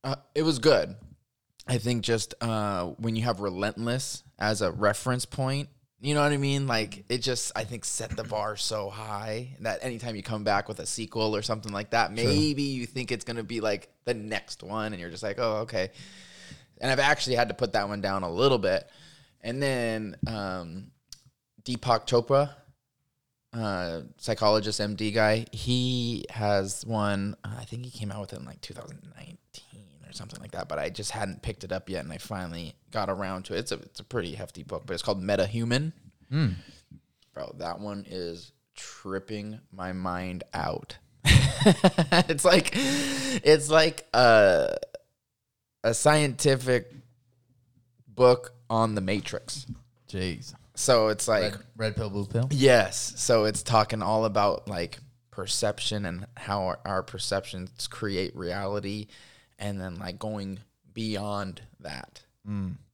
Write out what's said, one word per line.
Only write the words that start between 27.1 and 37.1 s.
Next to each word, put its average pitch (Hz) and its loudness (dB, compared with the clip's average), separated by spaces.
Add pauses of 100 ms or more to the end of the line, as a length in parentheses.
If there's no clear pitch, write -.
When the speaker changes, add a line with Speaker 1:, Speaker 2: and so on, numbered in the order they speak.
Speaker 1:
uh, 104 -8
I 117 -14
think 120 -12
he 123 -16
came 107 -8
out 101 -10
with 98 -12
it - -14
in, - -14
like, - -18
two - -16
thousand - -18
nineteen - -20 (680)
or - -20
something - -14
like - -16
that, - -8
but 76 -4
I 76 -2
just 101 -8
hadn't 101 -6
picked - -8
it 92 -6
up - -6
yet, 90 -6
and 80 -10
I 80 -10
finally 85 -8 (160)
got 101 -2
around 95 -4
to 101 -8
it. 92 0
It's 120 -6
a, - -4
it's - -16
a 104 -16
pretty 87 -6
hefty 90 -12
book, - -8
but - -8
it's 85 -4
called 98 -2
Metahuman. 117 0 (380)
Speaker 2:
Mm. 131 2 (760)